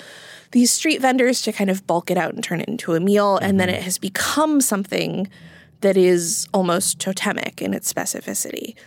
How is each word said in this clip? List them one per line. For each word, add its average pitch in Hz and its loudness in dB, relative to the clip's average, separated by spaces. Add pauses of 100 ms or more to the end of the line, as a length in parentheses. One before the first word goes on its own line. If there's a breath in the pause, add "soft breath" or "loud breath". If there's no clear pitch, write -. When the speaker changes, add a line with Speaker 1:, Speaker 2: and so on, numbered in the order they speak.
(520 loud breath)
Speaker 1:
these 240 4
street 302 0
vendors 254 2
to 220 -2
kind 196 0
of 190 -4
bulk 175 0
it 180 2
out 165 -2
and - -8
turn 165 -4
it - -6
into - -4
a 165 2
meal. 202 4
And 196 2
then 180 2
Speaker 2:
Mm-hmm. 180 -2
Speaker 1:
it - -6
has 185 -4
become 294 0
something 196 -2 (500 loud breath)
that 196 4
is 180 2
almost 185 0
totemic - -4
in - -2
its - -4
specificity, - -8 (120)